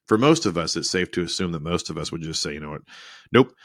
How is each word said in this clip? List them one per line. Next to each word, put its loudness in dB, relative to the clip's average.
For 6
most 4
of -2
us, -2
it's -4
safe -2
to 0
assume -4
that -6
most -4
of -8
us -6
would -8
just -6
say, -6
"You -12
know -12
what? -12
Nope, 6